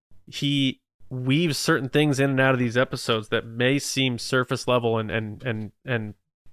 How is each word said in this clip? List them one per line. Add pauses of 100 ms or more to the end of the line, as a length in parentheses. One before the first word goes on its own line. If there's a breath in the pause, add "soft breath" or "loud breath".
(260)
he (280)
weaves
certain
things
in
and
out
of
these
episodes
that
may
seem
surface
level
and,
and,
and, (140)
and (380)